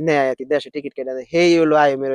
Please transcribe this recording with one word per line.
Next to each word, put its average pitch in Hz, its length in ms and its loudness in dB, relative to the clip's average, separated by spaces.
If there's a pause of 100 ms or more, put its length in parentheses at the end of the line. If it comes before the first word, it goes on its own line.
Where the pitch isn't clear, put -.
নেয় 156 200 0
আর 131 140 -2
কি 135 100 -12
দেশে 139 240 -2
টিকিট 143 240 -10
কেটে 131 200 -8
দেয়, 127 160 -10
সেই 170 280 2
হলো 156 180 2
আইএমএর 139 400 2